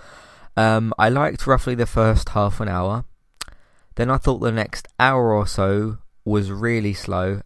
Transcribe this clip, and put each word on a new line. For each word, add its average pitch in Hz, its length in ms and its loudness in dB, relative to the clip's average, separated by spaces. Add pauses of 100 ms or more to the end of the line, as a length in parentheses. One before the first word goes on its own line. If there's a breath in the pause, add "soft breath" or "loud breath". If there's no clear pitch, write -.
(540 loud breath)
Um, 110 440 2
I 110 100 4
liked 143 380 -2
roughly 127 280 2
the 117 120 0
first 110 440 2
half 101 300 0
an 107 80 -4
hour. 95 380 -2 (880 soft breath)
Then 120 160 0
I 135 80 2
thought 131 220 0
the 113 120 0
next - 340 -6 (140)
hour 123 320 4
or 104 140 2
so 104 500 0 (300)
was 101 260 0
really 107 400 -2
slow 95 540 -4